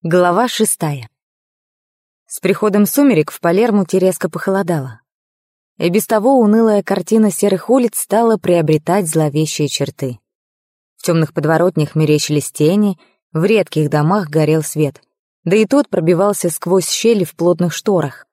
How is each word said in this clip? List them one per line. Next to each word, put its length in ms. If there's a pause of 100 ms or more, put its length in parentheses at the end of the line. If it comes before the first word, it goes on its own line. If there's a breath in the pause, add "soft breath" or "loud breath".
Глава 460
шестая. 600 (1160)
С 140
приходом 460
сумерек 460
в 100
Палермо 500
резко 380
похолодало. 720 (760)
И 120
без 180
того 320
унылая 440
картина 480
серых 380
улиц 280
стала 400
приобретать 720
зловещие 580
черты. 520 (760)
В 80
темных 300
подворотнях 640
мерещились 540
тени, 480 (360 soft breath)
в 100
редких 460
домах 400
горел 340
свет. 380 (420)
Да 140
и 80
тот 240
пробивался 600
сквозь 400
щели 360
в 100
плотных 380
шторах. 600